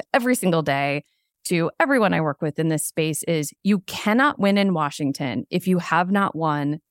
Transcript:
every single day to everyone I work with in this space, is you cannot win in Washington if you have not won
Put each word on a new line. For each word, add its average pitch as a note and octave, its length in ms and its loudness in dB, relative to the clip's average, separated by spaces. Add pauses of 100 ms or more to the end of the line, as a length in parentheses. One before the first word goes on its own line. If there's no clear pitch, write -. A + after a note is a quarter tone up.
(140)
every B3+ 220 2
single E3+ 260 2
day C#3+ 420 -2 (420)
to E3+ 340 0
everyone B3+ 340 2
I E3 80 2
work D3+ 220 -4
with D3+ 160 -4
in D#3+ 80 0
this D#3 180 -2
space, D#3 380 -4
is D#3 300 -4 (100)
you G3+ 160 2
cannot A#3+ 600 0
win G3+ 180 2
in G3 160 2
Washington C#3+ 760 -2
if - 180 -2
you F3+ 120 2
have F3 320 0
not G3 240 0
won D3 440 -2 (120)